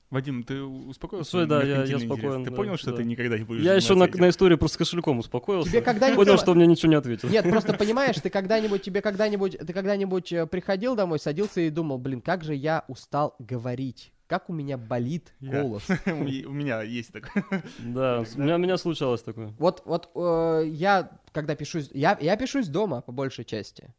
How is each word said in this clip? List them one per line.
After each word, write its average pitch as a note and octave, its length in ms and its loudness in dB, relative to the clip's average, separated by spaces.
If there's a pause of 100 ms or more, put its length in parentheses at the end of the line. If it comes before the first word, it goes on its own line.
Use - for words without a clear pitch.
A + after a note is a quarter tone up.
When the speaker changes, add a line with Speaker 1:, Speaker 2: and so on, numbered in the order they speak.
Speaker 1:
Вадим, C3 340 -4
ты C3+ 180 -8
у-, C3 280 -12
успокоился E3+ 420 -10
Speaker 2:
Слушай, E3+ 160 2
да, D3 120 4
Speaker 1:
на C#3 40 4
Speaker 2:
я, C#3 40 2
я C#3+ 100 0
Speaker 1:
меркантильный C3+ 280 -2
интерес? A#2 160 -2
Speaker 2:
спокоен, C3 220 -2
Speaker 1:
Ты B2 60 -6
Speaker 2:
да, B2+ 80 -8
Speaker 1:
понял, G3 200 -2
что - 140 -6
Speaker 2:
да. B2 60 -4
Speaker 1:
ты A#2+ 80 -2
никогда A#2 320 -2
не A2+ 80 -6
будешь A#2 180 -4
Speaker 2:
Я F#3 120 6
еще F#3 120 4
Speaker 1:
заниматься G3 80 6 (120)
Speaker 2:
на, - 80 -2
Speaker 1:
этим? F3 100 0
Speaker 2:
на F3+ 40 8
истории F3 260 6
просто D3+ 200 0
с - 20 -12
кошельком D#3+ 420 0
успокоился. E3 520 -2
Speaker 3:
Тебе A#3 100 4
когда-нибудь B3 440 4
Speaker 2:
Понял, G3+ 120 8
Speaker 3:
сам- - 80 0
Speaker 2:
что F3+ 80 6
мне E3+ 140 8
ничего E3 220 6
не D#3 80 8
ответил. B2 320 -2
Speaker 3:
Нет, F#3 200 4
просто G#3+ 240 2
понимаешь, A3+ 480 0
ты F#3 80 -4
когда-нибудь, G3+ 520 0
тебе G3 200 -4
когда-нибудь, G3+ 560 -2
ты D#3+ 160 -10
когда-нибудь, F#3+ 600 -2
э, E3 140 0
приходил G3 480 -2
домой, F3 240 0
садился F3 420 -2
и D#3+ 80 2
думал: D3+ 280 -2
«Блин, B2+ 240 -6
как E3+ 220 -4
же D#3 100 -6
я D3 360 -2
устал C#3+ 500 -4
говорить, B2 720 -8 (160)
как F#3 220 -4
у F#3 40 -6
меня C#3 240 -6
болит B2 640 -4
Speaker 1:
Я C3+ 240 -4
Speaker 3:
голос». G#2+ 240 -4
Speaker 1:
<laughs> - 180 -2
У F#3+ 100 0
ме-, C#3 300 -4
у C3+ 60 -12
меня C#3 320 -2
есть A#2 300 -8
такое. - 360 -6
<laughs> - 300 -6
Speaker 2:
Да, A#2+ 460 0
с-, A2+ 100 -14
у C#3+ 60 -4
меня, D3+ 140 2
у F3 40 2
меня F3+ 180 2
случалось C#3+ 460 -2
такое. A2 360 -12
Speaker 3:
Вот, F3+ 260 0
вот, E3 280 -4
э, E3 540 0
я, E3+ 420 0 (220)
когда D3+ 240 -4
пишусь... D3 380 -8
я, D#3+ 260 2
я E3 160 0
пишусь B3+ 320 -2
дома, D#3 340 -2
по B2 120 -16
большей B2+ 320 -6
части. - 540 -12